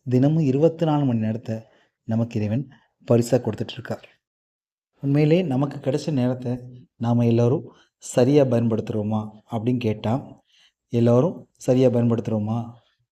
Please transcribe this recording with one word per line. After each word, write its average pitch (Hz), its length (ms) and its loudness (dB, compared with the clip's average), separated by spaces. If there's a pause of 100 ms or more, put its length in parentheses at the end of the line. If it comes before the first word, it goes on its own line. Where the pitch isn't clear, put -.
தினமும் 139 380 2
இருபத்தி 156 400 0
நாலு 147 200 0
மணி 120 140 0
நேரத்தை 110 400 -4 (460)
நமக்கு 113 320 -2
இறைவன் 107 340 -2 (380)
பரிசா 120 320 4
கொடுத்துட்டு 110 320 -6
இருக்கார். - 360 -12 (920)
உண்மையிலே 151 420 2
நமக்கு 139 360 -2
கிடைச்ச 143 320 -4
நேரத்தை 127 480 -2 (380)
நாம 120 300 0
எல்லாரும் 120 420 2 (300)
சரியா 135 460 4
பயன்படுத்துறோமா 107 840 -2 (200)
அப்படின்னு 117 280 -2
கேட்டா, 110 680 -4 (440)
எல்லாரும் 120 640 2
சரியா 127 360 2
பயன்படுத்துறோமா? 113 840 -2 (420)